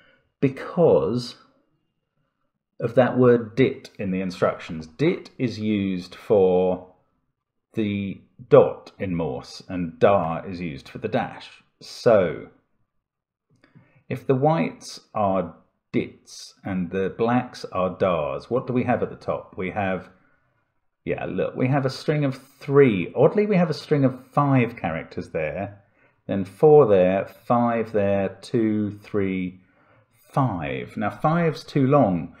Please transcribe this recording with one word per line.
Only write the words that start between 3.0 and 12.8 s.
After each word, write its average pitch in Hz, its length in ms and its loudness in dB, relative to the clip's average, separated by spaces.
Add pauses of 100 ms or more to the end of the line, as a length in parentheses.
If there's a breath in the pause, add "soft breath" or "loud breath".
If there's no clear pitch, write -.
word 120 360 4
"dit" - 440 0
in 101 120 -6
the 92 100 -2
instructions. 90 680 -4
"Dit" - 500 -4
is 107 240 -4
used 98 540 -2
for 92 800 2 (800)
the 101 480 -4 (260)
"dot" - 500 4
in 95 160 -6
Morse, 76 540 -8
and 90 300 -8
da 90 440 2
is 90 180 -10
used 78 280 -10
for - 100 -14
the 110 100 -8
dash. - 540 -8 (180)
So, 90 680 0 (1600 soft breath)